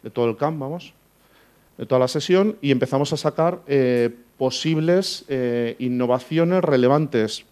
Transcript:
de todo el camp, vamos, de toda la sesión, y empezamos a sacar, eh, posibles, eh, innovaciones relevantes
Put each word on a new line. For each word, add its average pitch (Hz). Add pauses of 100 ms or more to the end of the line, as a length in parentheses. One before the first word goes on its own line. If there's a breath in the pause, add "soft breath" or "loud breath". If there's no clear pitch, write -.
de 110
todo 117
el 107
camp, 151
vamos, 151 (800 soft breath)
de 120
toda 127
la 127
sesión, 190
y 143
empezamos 135
a -
sacar, 160
eh, 123 (240)
posibles, 160
eh, 120
innovaciones 131
relevantes 135